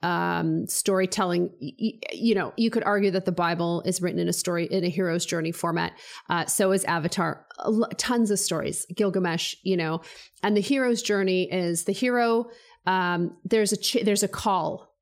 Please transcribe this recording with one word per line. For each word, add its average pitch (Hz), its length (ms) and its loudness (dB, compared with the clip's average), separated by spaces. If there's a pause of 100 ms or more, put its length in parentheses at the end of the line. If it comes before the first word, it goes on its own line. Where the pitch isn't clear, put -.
um, 170 640 0
storytelling. 185 800 0 (120)
Y-, 143 180 -10
y-, - 200 -2 (140)
you 226 220 2
know, 170 220 -2
you 226 120 4
could 226 140 0
argue 202 280 2
that 185 140 0
the 196 60 0
Bible 170 540 0
is 180 160 -2
written 175 180 -2
in 175 80 0
a 175 60 0
story, 170 320 -2
in 190 180 0
a 180 60 0
hero's 170 360 0
journey 165 260 -2
format. 170 420 -2 (360)
Uh, 170 160 0
so 190 260 2
is 185 140 2
Avatar. 165 600 -2 (140)
A - 120 -2
lo-, 220 160 2 (100)
tons 233 320 0
of 202 100 0
stories, 147 540 -4
Gilgamesh, 180 680 0
you 190 140 2
know, 165 240 -2 (420)
and 208 120 4
the 208 60 4
hero's 254 400 2
journey 190 500 2
is 170 340 0
the 196 80 0
hero, 233 520 2 (400)
um, 175 580 0
there's 214 300 2
a - 40 -2
ch-, - 260 -2
there's 202 200 2
a 196 40 0
call. - 760 -2